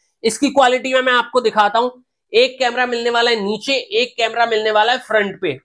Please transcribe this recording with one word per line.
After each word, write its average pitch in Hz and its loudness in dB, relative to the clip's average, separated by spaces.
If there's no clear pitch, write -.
इसकी 226 0
क्वालिटी 254 2
में 262 2
मैं 254 0
आपको 247 0
दिखाता 214 2
हूँ, 247 -2
एक 254 2
कैमरा 247 0
मिलने 240 -4
वाला 233 2
है 226 0
नीचे, 214 -4
एक 247 -2
कैमरा 226 0
मिलने 220 -2
वाला 214 2
है 254 -2
फ्रंट 208 -2
पे। 143 -4